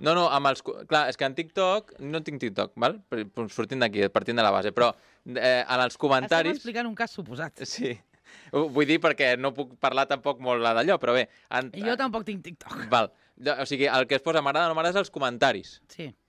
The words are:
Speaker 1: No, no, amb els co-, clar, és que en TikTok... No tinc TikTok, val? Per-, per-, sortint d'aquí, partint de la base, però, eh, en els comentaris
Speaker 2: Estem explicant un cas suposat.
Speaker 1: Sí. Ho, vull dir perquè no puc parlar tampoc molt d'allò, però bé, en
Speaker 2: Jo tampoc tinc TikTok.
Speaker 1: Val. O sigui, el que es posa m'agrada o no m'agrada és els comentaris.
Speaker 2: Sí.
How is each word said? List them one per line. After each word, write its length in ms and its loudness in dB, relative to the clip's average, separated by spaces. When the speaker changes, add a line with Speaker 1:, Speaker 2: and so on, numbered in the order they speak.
Speaker 1:
No, 160 4
no, 80 4
amb 240 4
els 160 -4
co-, 80 -6
clar, 180 4
és 80 -4
que 120 -2
en 100 -6
TikTok... 640 -2
No 240 -6
tinc 160 -8
TikTok, 300 -4
val? 160 0
Per-, 220 -6
per-, 240 -6
sortint 300 -2
d'aquí, 260 0
partint 300 0
de 20 4
la 80 6
base, 240 0
però, 160 4
eh, 360 2
en 220 0
els 120 -4
comentaris 600 2
Speaker 2:
Estem 80 -16
explicant 260 -6
un 80 -12
cas 160 -6
suposat. 480 -12
Speaker 1:
Sí. 320 -6
Ho, 160 2
vull 160 2
dir 160 4
perquè 360 4
no 160 -2
puc 240 -8
parlar 320 2
tampoc 320 -2
molt 200 0
d'allò, 360 2
però 160 2
bé, 140 2
en 240 -4
Speaker 2:
Jo 200 -2
tampoc 280 -4
tinc 160 -10
TikTok. 480 -14
Speaker 1:
Val. 180 4
O 120 -4
sigui, 200 0
el 240 2
que 80 4
es 80 -2
posa 160 2
m'agrada 260 2
o 60 0
no 20 -2
m'agrada 220 0
és 80 0
els 80 -20
comentaris. 640 0
Speaker 2:
Sí. 220 -14